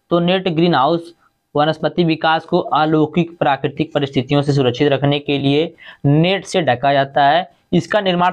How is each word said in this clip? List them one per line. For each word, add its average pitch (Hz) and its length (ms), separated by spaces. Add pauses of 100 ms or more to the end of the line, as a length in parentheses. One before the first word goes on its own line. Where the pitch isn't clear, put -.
(120)
तो 170 80
नेट 185 300
ग्रीन 165 260
हाउस 156 380 (420)
वनस्पति 156 480
विकास 160 420
को 175 140
अलौकिक 156 800
प्राकृतिक 143 540
परिस्थितियों 143 480
से 139 120
सुरक्षित 139 380
रखने 143 280
के 143 180
लिए 143 360 (320)
नेट 160 400
से 190 180
ढका 127 300
जाता 139 300
है। 160 260 (240)
इसका 180 280
निर्माण 180 320